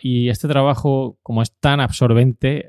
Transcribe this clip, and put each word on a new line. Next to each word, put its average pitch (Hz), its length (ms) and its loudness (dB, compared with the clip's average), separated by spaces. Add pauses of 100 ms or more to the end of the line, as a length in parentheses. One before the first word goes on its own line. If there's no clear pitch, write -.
Y 123 260 0
este 117 180 -4
trabajo, 135 760 0
como 113 180 -2
es - 180 -6
tan 143 200 2
absorbente, 127 880 0